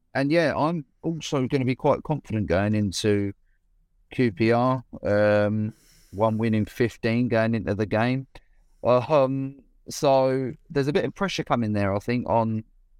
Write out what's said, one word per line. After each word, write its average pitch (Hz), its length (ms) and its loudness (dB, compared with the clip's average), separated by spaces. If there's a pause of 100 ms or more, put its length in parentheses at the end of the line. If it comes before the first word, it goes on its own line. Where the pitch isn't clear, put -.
(140)
and 139 160 0
yeah, 160 260 2
I'm 151 280 -2 (180)
also 151 440 -4
gonna 131 180 0
be 123 100 0
quite - 280 0
confident 110 440 -4
going 101 280 0
into 101 580 0 (760)
Q 123 220 0
P 113 200 2
R. 127 300 0 (200)
Um, 104 720 2 (380)
one 110 260 0
win 110 160 0
in 107 100 2
fifteen 117 640 -2
going 113 260 0
into 104 200 -2
the 107 100 -2
game. 123 420 -2 (560)
Um, 135 720 2 (320)
so 131 640 2 (180)
there's 139 180 -2
a 151 40 0
bit 185 120 0
of - 100 -4
pressure 180 300 -4
coming 117 280 0
there, 101 220 2
I 104 40 0
think, 120 300 -4
on, 110 360 0 (360)